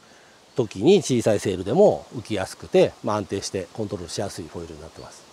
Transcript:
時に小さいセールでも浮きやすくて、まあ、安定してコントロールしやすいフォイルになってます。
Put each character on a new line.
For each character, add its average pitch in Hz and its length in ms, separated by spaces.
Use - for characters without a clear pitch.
時 101 260
に 170 220
小 123 180
さ 110 140
い 101 40
セ 104 120
ー 92 60
ル 92 60
で 98 100
も 160 340
浮 104 60
き - 100
や 95 140
す - 100
く 90 100
て、 185 240
ま 113 100
あ、 107 40
安 104 80
定 98 180
し - 80
て 95 200
コ 110 120
ン 101 40
ト 98 100
ロ 87 40
ー 87 40
ル 82 60
し - 80
や 98 120
す - 100
い 82 60
フ 82 100
ォ 85 80
イ - 20
ル 80 60
に 76 80
な 80 60
っ - 20
て - 100
ま - 120
す。 - 100